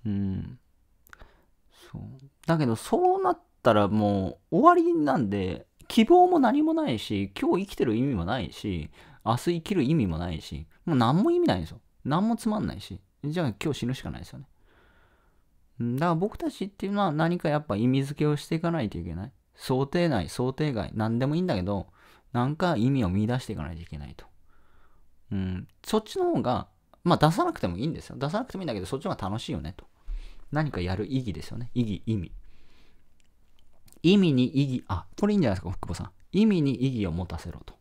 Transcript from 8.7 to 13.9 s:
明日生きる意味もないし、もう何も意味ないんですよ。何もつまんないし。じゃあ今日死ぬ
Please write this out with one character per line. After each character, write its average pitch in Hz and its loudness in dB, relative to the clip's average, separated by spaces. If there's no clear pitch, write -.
明 113 2
日 - -4
生 175 0
き 196 -2
る 160 4
意 143 2
味 123 2
も 80 -2
な 87 -4
い 78 -8
し、 78 -12
も 170 0
う 135 4
何 127 4
も 330 4
意 349 2
味 349 2
な - 4
い - -2
ん 92 -4
で 82 -8
す - -14
よ。 - -18
何 175 0
も 233 0
つ - -4
ま 214 -2
ん 101 -2
な - -6
い 95 -14
し。 92 -14
じ 156 -4
ゃ 165 0
あ 113 -2
今 147 -2
日 - -6
死 117 -4
ぬ 127 -2